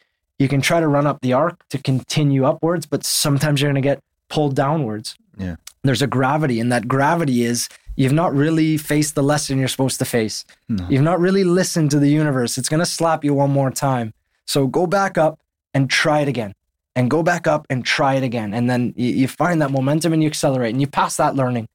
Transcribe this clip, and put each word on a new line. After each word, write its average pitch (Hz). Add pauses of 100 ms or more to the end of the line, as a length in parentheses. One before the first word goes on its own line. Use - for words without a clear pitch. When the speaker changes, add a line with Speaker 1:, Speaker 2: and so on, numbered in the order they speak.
(400)
Speaker 1:
you 135
can 139
try 170
to 160
run 143
up 139
the 127
arc 165
to 131
continue 139
upwards, 160
but -
sometimes 143
you're 147
gonna 139
get 139 (280)
pulled 143
downwards. 135 (240)
Speaker 2:
Yeah. 90 (300)
Speaker 1:
There's 135
a 135
gravity, 131
and 120
that 123
gravity 139
is 120 (260)
you've 131
not 156
really 156
faced 147
the 143
lesson 139
you're 131
supposed -
to 131
face. 113 (240)
Speaker 2:
No. 95
Speaker 1:
You've 135
not 170
really 190
listened 175
to 147
the 143
universe. 143
It's 123
gonna 165
slap 165
you 143
one 139
more 135
time. 123 (320)
So 139
go 160
back 190
up 160 (340)
and 135
try 151
it 147
again, 110 (420)
and 123
go 160
back 170
up 151
and 123
try 139
it 135
again. 113
And 120
then 123
you, 120
you 127
find 165
that 135
momentum 147
and 160
you 151
accelerate 131
and 131
you 143
pass 170
that 151
learning. 123